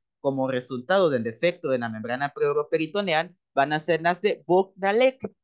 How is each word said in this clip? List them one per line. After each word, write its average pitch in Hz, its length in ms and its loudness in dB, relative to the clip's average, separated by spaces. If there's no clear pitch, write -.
como 135 280 -2
resultado 131 640 0
del 120 140 0
defecto 156 460 -4
de 131 80 0
la 117 100 -4
membrana 117 400 -6
pleuroperitoneal 156 1040 -2
van 139 200 2
a 151 80 0
ser 160 220 0
las 170 180 0
de - 260 -2
Bogdalek, 196 960 2